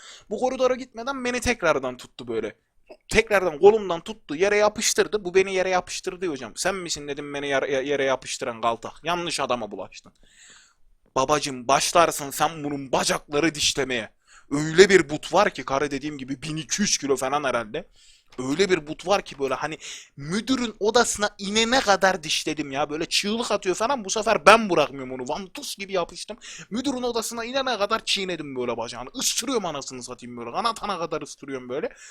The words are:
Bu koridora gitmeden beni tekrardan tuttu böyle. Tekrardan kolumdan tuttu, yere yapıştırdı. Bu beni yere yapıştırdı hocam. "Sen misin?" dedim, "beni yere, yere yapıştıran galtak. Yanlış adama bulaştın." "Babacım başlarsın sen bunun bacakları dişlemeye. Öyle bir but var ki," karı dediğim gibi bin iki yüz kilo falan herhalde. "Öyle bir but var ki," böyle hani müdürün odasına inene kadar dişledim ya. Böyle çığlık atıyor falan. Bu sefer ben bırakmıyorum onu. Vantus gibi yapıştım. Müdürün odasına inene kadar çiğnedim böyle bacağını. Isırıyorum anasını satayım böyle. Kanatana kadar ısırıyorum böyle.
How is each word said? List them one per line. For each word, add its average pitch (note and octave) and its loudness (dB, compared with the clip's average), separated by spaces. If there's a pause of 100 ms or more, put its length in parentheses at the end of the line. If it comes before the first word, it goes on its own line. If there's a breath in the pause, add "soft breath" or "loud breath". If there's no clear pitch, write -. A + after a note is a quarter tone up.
(300 loud breath)
Bu G#3 -4
koridora B3+ 2
gitmeden B3 -8
beni B3 -2
tekrardan D3+ 0
tuttu B2 -16
böyle. A2 -2 (520)
Tekrardan F#3+ 2
kolumdan F#3+ 8
tuttu, - -10
yere G3 4
yapıştırdı. G#3 2
Bu F3 -2
beni F#3+ 4
yere F#3 2
yapıştırdı F3+ -2
hocam. B2+ -6
"Sen F#3+ 0
misin?" D#3 -6
dedim, C#3+ -8
"beni C#3+ -4
yere, C3+ 2 (180)
yere C#3 2
yapıştıran B2+ -2
galtak. A#2 0 (120)
Yanlış E3+ -2
adama A#2+ -2
bulaştın." - -14 (1040 soft breath)
"Babacım C3+ 0
başlarsın D3+ 4
sen D#3+ -2
bunun C#3 -6
bacakları D#3+ 0
dişlemeye. C3 -2 (400 soft breath)
Öyle D#3+ 4
bir E3+ 4
but D3 -6
var F#3+ 4
ki," C3+ -10
karı C3+ -2
dediğim C#3+ -6
gibi B2 -10
bin D3+ -8
iki D#3 -2
yüz - 2
kilo C#3 0
falan C3+ -2
herhalde. A#2+ -4 (500 soft breath)
"Öyle D3+ 0
bir D#3 0
but D3+ -10
var G3 2
ki," C#3+ -14
böyle C3+ -2
hani D3+ -6 (380 loud breath)
müdürün A3 -2
odasına G#3+ 4
inene A3+ 2
kadar F#3+ 4
dişledim D3+ -2
ya. C#3+ -2
Böyle D#3+ -4
çığlık A3 0
atıyor G3+ 0
falan. A#3 0
Bu F#3+ -6
sefer G#3 2
ben G#3+ 8
bırakmıyorum C3+ 0
onu. B2+ -10
Vantus F#3+ -8
gibi G3 -10
yapıştım. F3+ -4 (340 loud breath)
Müdürün B3+ -4
odasına A#3 -4
inene B3+ -2
kadar G#3 0
çiğnedim D#3+ -4
böyle A#2+ -2
bacağını. A#2 -8
Isırıyorum A#3+ -2
anasını C3+ -8
satayım A#2+ -14
böyle. A#2+ -10
Kanatana G3 -4
kadar D#3+ -4
ısırıyorum C3+ -12
böyle. D#3 -4 (220 loud breath)